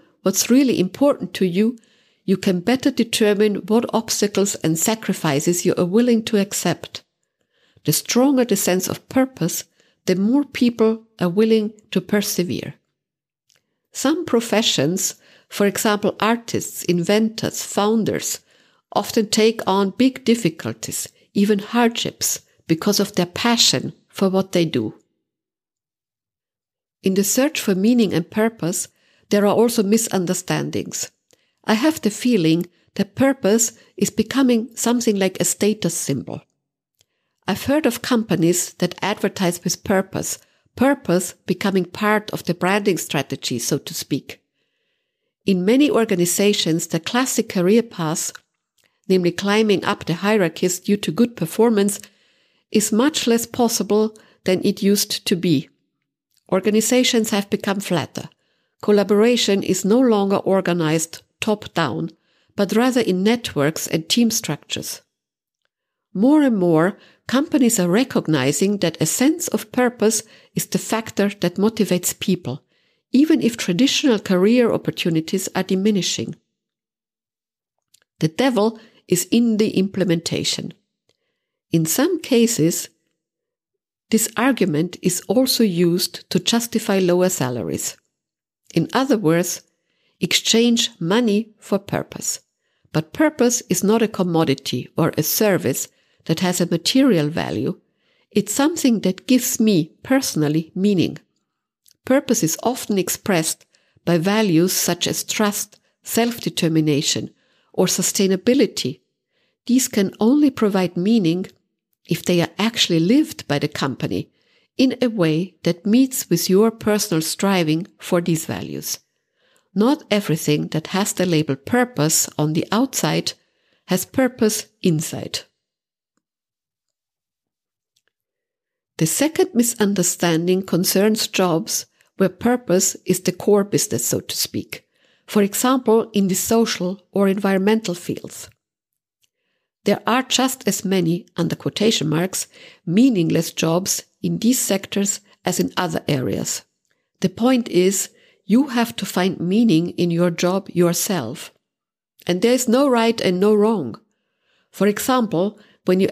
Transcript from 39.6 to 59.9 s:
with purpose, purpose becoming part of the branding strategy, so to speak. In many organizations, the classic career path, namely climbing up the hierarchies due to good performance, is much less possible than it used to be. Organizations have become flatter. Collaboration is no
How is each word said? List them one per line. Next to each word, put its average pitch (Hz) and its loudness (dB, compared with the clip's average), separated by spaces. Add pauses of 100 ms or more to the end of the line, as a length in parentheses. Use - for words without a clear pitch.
with - -4
purpose, - -2 (360)
purpose 247 0 (120)
becoming 190 0
part 214 -2
of - -8
the 175 -2
branding 190 0
strategy, - -6
so 139 -2
to - -12
speak. - -8 (1080)
In 185 2
many 262 4
organizations, 196 0
the 165 -4
classic 240 -2
career 196 2
path, 165 -6 (760)
namely 180 2
climbing 202 0
up - -4
the 214 -2
hierarchies 190 0
due 202 0
to 202 -6
good 233 0
performance, 202 0 (680)
is 214 -2
much 262 0
less 233 0
possible 220 -2 (280)
than - 0
it 196 -2
used 202 -2
to 202 0
be. 165 0 (840)
Organizations 220 0
have 202 -2
become 202 -4
flatter. - -4 (520)
Collaboration 208 2
is - -2
no 208 4